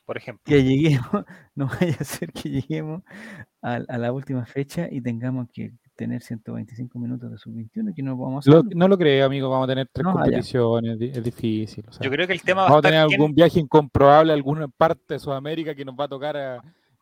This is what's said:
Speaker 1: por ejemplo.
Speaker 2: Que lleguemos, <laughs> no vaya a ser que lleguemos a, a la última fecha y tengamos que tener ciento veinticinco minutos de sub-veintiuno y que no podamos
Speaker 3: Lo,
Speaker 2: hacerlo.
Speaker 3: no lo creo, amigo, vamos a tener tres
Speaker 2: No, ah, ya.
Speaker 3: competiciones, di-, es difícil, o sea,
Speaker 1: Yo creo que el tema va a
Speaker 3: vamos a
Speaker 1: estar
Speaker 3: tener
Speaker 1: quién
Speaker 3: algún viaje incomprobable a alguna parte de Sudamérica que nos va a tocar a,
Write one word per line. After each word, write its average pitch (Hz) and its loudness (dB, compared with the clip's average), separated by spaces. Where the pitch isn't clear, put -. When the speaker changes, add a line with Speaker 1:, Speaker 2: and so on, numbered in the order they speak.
Speaker 1:
por 117 -8
ejemplo. - -16
Speaker 2:
Que 143 6
lleguemos, 135 2
<laughs> 202 -4
no 139 -4
vaya 165 -2
a 151 -6
ser - -12
que - -12
lleguemos 156 -6
a, 120 -6
a 123 -8
la 117 -4
última 131 -6
fecha 143 -6
y 143 -10
tengamos 123 -6
que 113 -12
tener 117 -8
ciento 117 -12
veinticinco 117 -12
minutos 120 -10
de 110 -16
sub-veintiuno 113 -10
y 175 -10
que 147 -10
no 131 -6
podamos 135 -8
Speaker 3:
Lo, 151 10
Speaker 2:
hacerlo. 190 2
Speaker 3:
no 175 4
lo 196 4
creo, 139 4
amigo, 135 -2
vamos 131 0
a - -2
tener 131 -2
tres 117 -6
Speaker 2:
No, 180 -2
ah, 185 0
ya. 165 -2
Speaker 3:
competiciones, 117 0
di-, 120 -6
es 127 -8
difícil, 110 -6
o - -20
sea, - -10
Speaker 1:
Yo 135 -4
creo 156 0
que 180 0
el 170 -6
tema 185 -4
va 190 4
a - 8
Speaker 3:
vamos - 10
a - 6
Speaker 1:
estar - 4
Speaker 3:
tener 156 6
Speaker 1:
quién 147 2
Speaker 3:
algún 151 2
viaje 165 6
incomprobable 147 6
a - 2
alguna 147 -2
parte 160 -2
de 135 -6
Sudamérica 151 -8
que 139 -12
nos 131 -14
va 143 -6
a 139 -6
tocar 139 -8
a, 131 -10